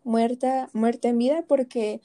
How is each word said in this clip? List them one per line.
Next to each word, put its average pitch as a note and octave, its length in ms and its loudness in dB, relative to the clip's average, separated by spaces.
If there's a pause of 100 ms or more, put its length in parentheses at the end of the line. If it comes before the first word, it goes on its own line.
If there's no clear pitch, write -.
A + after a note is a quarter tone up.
muerta, B3+ 680 0
muerta A#3 360 0
en A#3+ 100 2
vida D4 280 0
porque A#3+ 580 -2